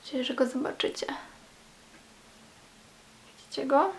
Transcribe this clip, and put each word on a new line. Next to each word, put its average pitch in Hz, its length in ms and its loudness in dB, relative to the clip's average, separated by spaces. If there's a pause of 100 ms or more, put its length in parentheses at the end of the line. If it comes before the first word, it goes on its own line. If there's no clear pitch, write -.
nadzieję, 254 200 -4
że 254 100 -2
go 254 120 4
zobaczycie. - 600 -2 (2250)
Widzicie - 280 -6
go? 294 320 6